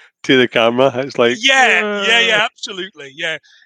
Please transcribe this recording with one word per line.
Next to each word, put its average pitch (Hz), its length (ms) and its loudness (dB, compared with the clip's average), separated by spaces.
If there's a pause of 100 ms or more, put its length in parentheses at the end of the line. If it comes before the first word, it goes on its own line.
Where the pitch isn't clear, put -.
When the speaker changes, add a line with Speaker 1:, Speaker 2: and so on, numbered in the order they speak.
(240)
Speaker 1:
to - 140 4
the 123 100 4
camera?" 120 480 2
It's 131 240 -8
like, 120 200 2
Speaker 2:
Yeah, 208 680 0
yeah, 233 120 2
yeah, 226 180 0
Speaker 1:
"Uh." 214 80 0
Speaker 2:
absolutely, 180 680 -12
yeah. 160 220 -6 (280)